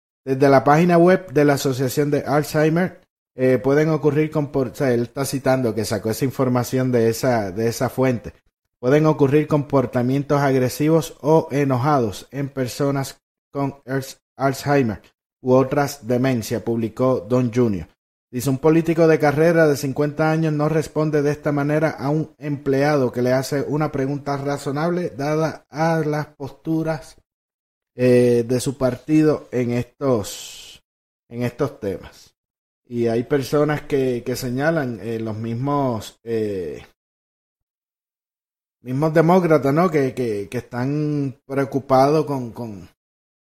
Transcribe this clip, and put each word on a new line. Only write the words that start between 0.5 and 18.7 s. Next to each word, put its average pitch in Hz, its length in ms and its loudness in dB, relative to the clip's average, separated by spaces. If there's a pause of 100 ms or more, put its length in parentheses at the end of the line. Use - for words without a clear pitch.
página 170 340 4
web 180 360 4
de 147 120 4
la 143 100 4
Asociación 139 560 -2
de 143 100 0
Alzheimer, 156 800 0 (340)
eh, 127 240 2
pueden 139 300 2
ocurrir 151 420 2
compor-", 139 400 -2
o - 60 -16
sea, 135 180 0
él 120 80 2
está 135 220 -6
citando 131 500 0
que 107 100 -2
sacó 107 260 -4
esa 110 140 -2
información 127 680 0
de 117 160 4
esa, 113 420 0
de 107 160 -2
esa 117 220 -2
fuente, 123 460 -2 (440)
"pueden 147 280 4
ocurrir 147 420 2
comportamientos 135 920 0
agresivos 143 800 0
o 156 300 2
enojados 135 800 0
en 139 180 -8
personas 135 720 -4 (300)
con 139 360 -6
Alz-, 131 340 -8 (160)
Alzheimer 135 640 0 (380)
u 127 140 2
otras 135 520 0
demencias", 120 560 0
publicó 117 640 -2
Don 123 240 0
junior 107 360 0 (440)
Dice, 123 160 -4
"Un 131 80 0
político 165 500 2